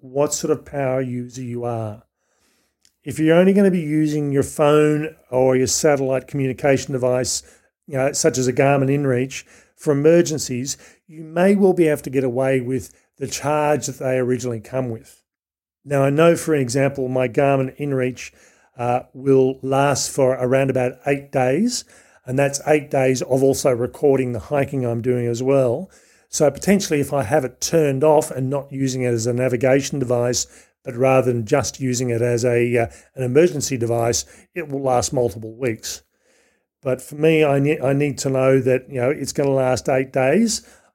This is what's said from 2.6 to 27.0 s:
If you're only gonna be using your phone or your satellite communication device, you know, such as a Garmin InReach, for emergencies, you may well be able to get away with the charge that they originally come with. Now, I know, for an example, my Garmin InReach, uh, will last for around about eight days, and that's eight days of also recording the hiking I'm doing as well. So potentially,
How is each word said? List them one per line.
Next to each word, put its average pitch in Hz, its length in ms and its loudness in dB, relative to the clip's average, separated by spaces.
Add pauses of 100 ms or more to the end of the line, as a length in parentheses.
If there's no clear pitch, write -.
If 143 160 -8
you're 156 180 4
only 185 160 6
gonna 196 180 4
be 180 100 -2
using 151 520 -2
your 139 100 2
phone 151 720 2 (160)
or 131 260 2
your 131 100 2
satellite 135 600 0
communication 135 680 -2
device, 127 500 -2 (440)
you 139 120 -6
know, 135 140 0
such 147 260 0
as 127 100 0
a 127 40 0
Garmin 139 360 2
InReach, 135 560 -2 (320)
for - 160 -2
emergencies, 139 840 0 (280)
you 156 160 -20
may 170 320 2
well 190 200 4
be 165 140 2
able 147 120 0
to - 80 -12
get 135 160 -2
away 131 380 0
with 123 280 -6 (280)
the 135 100 -8
charge 147 580 -2
that 135 120 -10
they 131 180 -2
originally 123 440 -2
come 127 280 -6
with. - 340 -14 (600)
Now, 139 180 0
I 139 60 4
know, 160 260 6
for 160 200 -2
an 143 80 0
example, 135 460 -2
my 127 200 0
Garmin 135 500 0
InReach, 131 540 -6 (460)
uh, 123 220 -2 (120)
will 135 480 2
last 135 500 0
for 131 220 2
around 131 380 0
about 127 240 -2 (120)
eight 143 240 -2
days, 147 540 0 (400)
and 127 140 -2
that's 139 280 0
eight 147 240 2
days 131 300 2
of 131 220 0
also 135 280 2
recording 123 600 0
the 113 80 -6
hiking 139 460 -2
I'm 117 160 -4
doing 123 240 0
as 120 160 -4
well. 135 480 0 (400)
So 147 200 2
potentially, 185 500 0